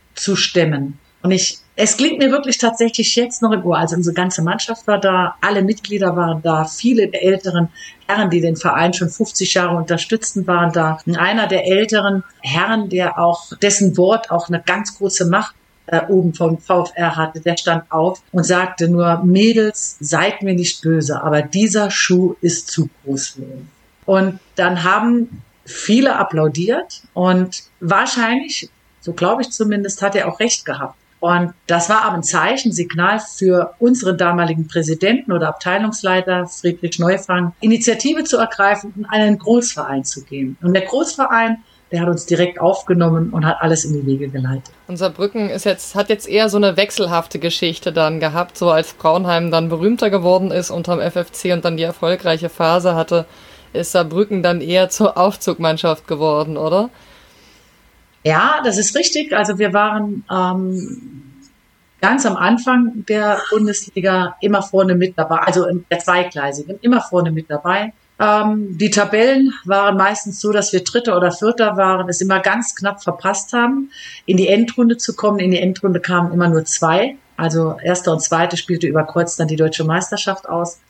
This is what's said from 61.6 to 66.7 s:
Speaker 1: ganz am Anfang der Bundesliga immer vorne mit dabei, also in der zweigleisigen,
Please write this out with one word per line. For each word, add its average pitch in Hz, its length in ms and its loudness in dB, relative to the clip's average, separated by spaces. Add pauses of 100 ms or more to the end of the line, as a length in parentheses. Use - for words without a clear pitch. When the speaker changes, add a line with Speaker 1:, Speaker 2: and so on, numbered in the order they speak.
Speaker 1:
ganz 240 240 2
am 196 100 0
Anfang 233 720 2
der 208 320 0 (100)
Bundesliga 190 920 0
immer 202 200 2
vorne 190 340 2
mit 180 220 0
dabei, 160 200 2
also 180 280 2
in 175 240 -2
der 170 100 -2
zweigleisigen, 165 800 -2